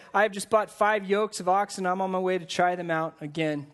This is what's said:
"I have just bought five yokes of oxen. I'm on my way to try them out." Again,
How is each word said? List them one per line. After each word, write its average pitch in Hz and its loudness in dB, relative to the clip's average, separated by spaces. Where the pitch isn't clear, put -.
"I 202 4
have 214 2
just 196 -10
bought 214 2
five 208 0
yokes 208 0
of 180 -2
oxen. 196 0
I'm 185 0
on 190 -2
my 185 0
way 185 0
to 170 -6
try 180 0
them 175 -6
out." 160 -2
Again, 151 -4